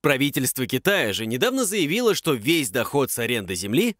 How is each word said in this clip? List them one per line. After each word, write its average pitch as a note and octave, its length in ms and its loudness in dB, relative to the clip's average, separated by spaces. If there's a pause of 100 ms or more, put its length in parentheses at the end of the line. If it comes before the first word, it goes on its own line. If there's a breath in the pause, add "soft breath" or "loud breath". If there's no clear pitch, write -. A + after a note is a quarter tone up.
Правительство C3+ 640 0
Китая C3 480 0
же G#2+ 120 -4
недавно A3 400 0
заявило, G3 500 2
что - 180 0
весь C3 360 0
доход B2 420 0
с - 80 -6
аренды A2+ 360 -2
земли B2 440 0